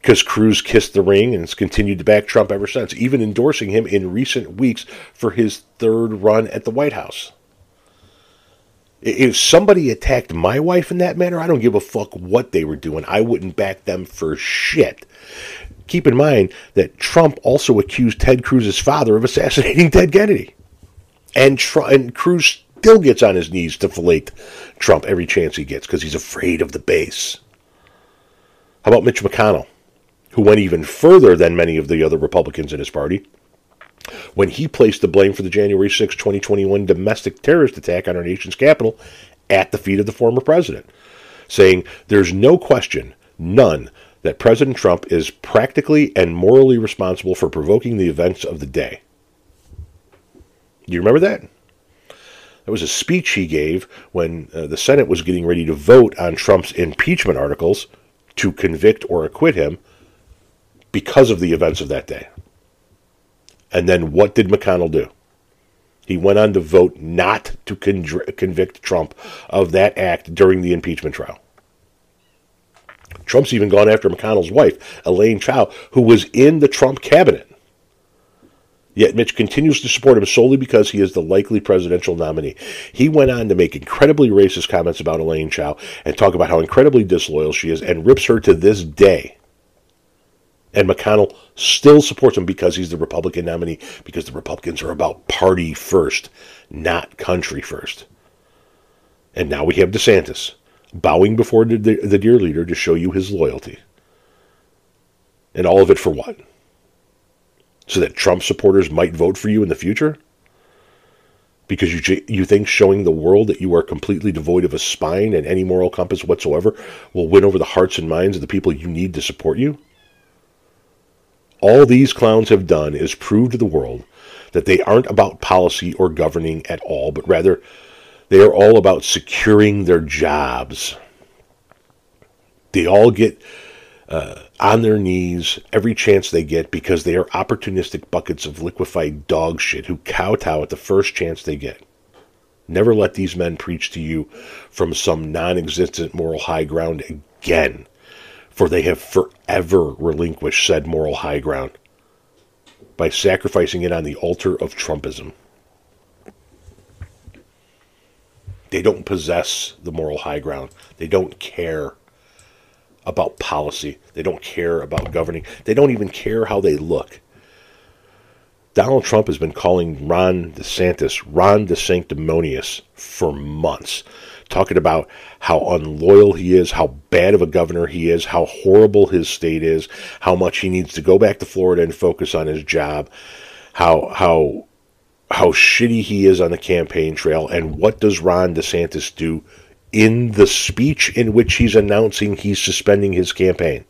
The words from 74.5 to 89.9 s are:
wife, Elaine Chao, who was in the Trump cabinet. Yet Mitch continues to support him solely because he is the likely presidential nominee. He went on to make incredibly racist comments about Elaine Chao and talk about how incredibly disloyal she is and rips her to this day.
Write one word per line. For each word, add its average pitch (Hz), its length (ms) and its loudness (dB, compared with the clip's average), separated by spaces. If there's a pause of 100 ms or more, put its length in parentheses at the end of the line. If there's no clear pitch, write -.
wife, - 540 0
Elaine 101 340 2
Chao, 127 300 0 (220)
who 131 100 4
was 113 300 6
in 151 280 4
the 143 80 4
Trump 131 340 0
cabinet. 156 440 2 (1500)
Yet 101 200 2
Mitch 117 200 -2
continues 139 460 0
to 127 60 -10
support 127 300 4
him 98 80 2
solely 131 320 2
because 117 320 2
he 101 100 -6
is 95 140 0
the 90 80 -2
likely 98 400 0
presidential 90 540 -2
nominee. 78 400 -6 (360)
He 135 160 0
went 143 240 4
on 117 160 -4
to 95 80 2
make 85 200 2
incredibly 139 540 2
racist 98 380 4
comments 85 320 -2
about 80 220 -4
Elaine 78 280 -4
Chao 76 280 -6 (260)
and 78 140 -6
talk 90 160 2
about 85 160 0
how 85 100 2
incredibly 123 460 4
disloyal 78 480 -2
she 80 160 -6
is 78 120 -4
and 82 240 -4
rips 131 200 4
her 117 160 2
to 98 120 4
this 92 300 2
day. 87 540 2 (1400)